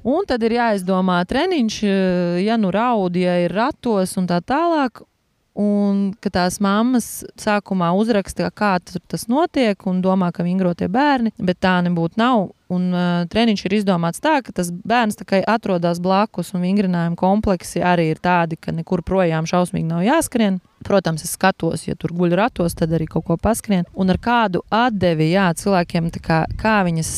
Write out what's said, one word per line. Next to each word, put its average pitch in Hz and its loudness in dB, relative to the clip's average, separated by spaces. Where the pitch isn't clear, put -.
Un 311 -2
tad 233 -2
ir 233 0
jāizdomā 185 0
treniņš, 269 -2
ja 214 0
nu 190 0
raud, 202 0
ja 180 2
ir 175 -2
ratos 220 -2
un 185 -2
tā 175 0
tālāk. 302 -2
Un 202 0
ka - -6
tās 180 0
mammas 220 0
sākumā 196 0
uzraksta, 202 0
kā 202 0
tur - -10
tas - -8
notiek, 262 0
un 185 0
domā, 185 2
ka 175 -4
vingro 180 0
tie 175 -4
bērni, 240 0
bet 180 -2
tā 185 2
nebūtu 170 0
nav. 233 2
Un, 180 0
ā, 175 0
treniņš 220 0
ir 190 -2
izdomāts 180 0
tā, 302 2
ka 220 -12
tas 175 -2
bērns 214 -2
tā 196 -16
kā 190 2
atrodas 175 0
blakus, 190 0
un 175 -2
vingrinājuma 180 0
kompleksi 190 0
arī 175 2
ir - -14
tādi, 170 0
ka - -8
nekur 165 -4
projām 175 0
šausmīgi 170 -2
nav 170 0
jāskrien. 233 0
Protams, 170 0
es - -8
skatos, 170 0
ja - -6
tur 165 -6
guļ 175 2
ratos, 185 -2
tad 165 -2
arī 160 -2
kaut - -4
ko 170 2
paskrien. 202 0
Un 190 0
ar 180 4
kādu 226 0
atdevi, 180 2
jā, 190 4
cilvēkiem 175 0
tā - -12
kā, 160 2
kā 214 2
viņas 160 -2